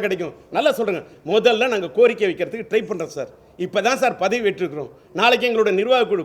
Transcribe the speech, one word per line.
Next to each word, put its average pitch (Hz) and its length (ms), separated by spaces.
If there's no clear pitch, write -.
கிடைக்கும். 175 280
நல்லா 277 220
சொல்றேங்க, 196 240
முதல்ல 220 420
நாங்க 190 140
கோரிக்கை 226 320
வைக்கிறதுக்கு 180 420
ட்ரை 214 180
பண்றோம் 170 280
சார். 127 120
இப்பதான் 214 360
சார் 240 220
பதவி 208 260
ஏற்றிருக்கிறோம். 147 400
நாளைக்கு 240 300
எங்களோட 220 300
நிர்வாக 247 320
குழு 175 140